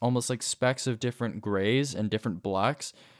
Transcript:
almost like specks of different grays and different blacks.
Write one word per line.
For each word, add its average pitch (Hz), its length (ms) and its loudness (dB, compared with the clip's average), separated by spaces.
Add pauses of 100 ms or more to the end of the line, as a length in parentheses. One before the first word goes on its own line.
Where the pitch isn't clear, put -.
almost 123 280 2
like 123 140 -4
specks - 440 0
of 117 120 0
different 117 420 -2
grays 107 540 2
and 107 140 0
different 104 340 -2
blacks. 98 500 0 (260)